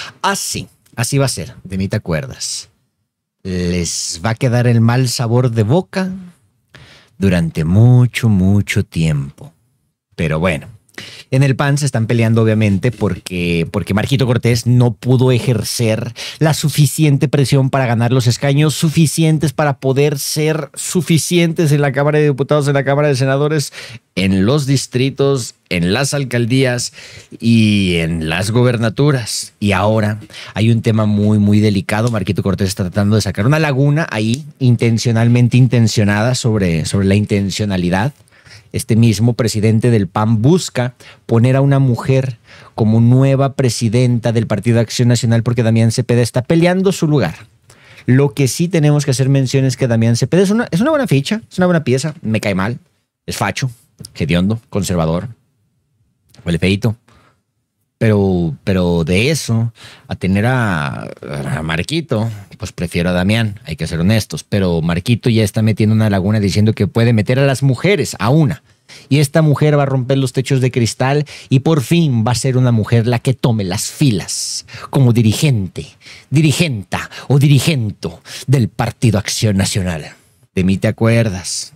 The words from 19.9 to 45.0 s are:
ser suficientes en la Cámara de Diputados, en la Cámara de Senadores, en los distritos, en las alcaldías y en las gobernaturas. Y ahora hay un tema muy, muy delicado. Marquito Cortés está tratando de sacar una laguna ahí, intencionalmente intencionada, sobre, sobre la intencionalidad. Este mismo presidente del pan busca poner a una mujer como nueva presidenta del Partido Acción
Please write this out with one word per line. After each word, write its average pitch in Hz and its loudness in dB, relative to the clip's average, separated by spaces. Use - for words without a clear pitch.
ser 156 -4
suficientes 170 0
en 147 2
la 143 0
Cámara 147 0
de 151 4
Diputados, 139 0
en 143 0
la 139 0
Cámara 139 0
de 139 0
Senadores, 139 -2
en 95 2
los 139 0
distritos, 135 -2
en 90 0
las 139 -2
alcaldías 123 -2
y 107 2
en 82 -2
las 92 -4
gobernaturas. 120 -2
Y 101 0
ahora 107 0
hay 113 2
un 113 2
tema 110 0
muy, 104 2
muy 104 4
delicado. 107 0
Marquito 95 -2
Cortés 95 -2
está 98 -6
tratando 101 0
de 104 2
sacar 101 -4
una 151 2
laguna 147 0
ahí, 113 -2
intencionalmente 120 2
intencionada, 113 2
sobre, 95 0
sobre 98 0
la 98 4
intencionalidad. 101 -2
Este 107 -4
mismo 113 2
presidente 110 0
del 104 2
pan 107 0
busca 127 0
poner 120 2
a 135 2
una 139 2
mujer 127 0
como 113 2
nueva 131 4
presidenta 120 0
del 113 0
Partido 113 0
Acción 120 0